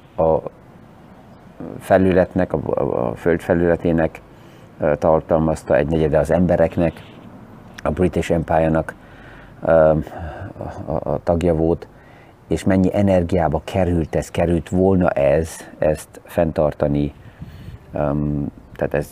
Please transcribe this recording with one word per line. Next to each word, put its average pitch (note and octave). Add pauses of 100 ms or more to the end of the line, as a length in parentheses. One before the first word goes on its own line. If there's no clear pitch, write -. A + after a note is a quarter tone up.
(180)
a D#2+ (1400)
felületnek, F#2
a, D#2
a, A#1+
a A1+
föld E2+
felületének, E2+ (580)
ö, D2
tartalmazta, D#2+
egy C#2+
negyede D#2
az D2
embereknek, E2+ (920)
a -
British E2+
Empire-nak, D#2+ (680)
ö, -
a, D#2 (840)
a, -
a D2
tagja E2+
volt, D#2+ (600)
és -
mennyi F#2+
energiába F2
került F2
ez, D#2+
került E2+
volna F#2
ez, D2 (280)
ezt -
fenntartani. D2 (800)
Öm, D2 (280)
tehát -
ez, C#2+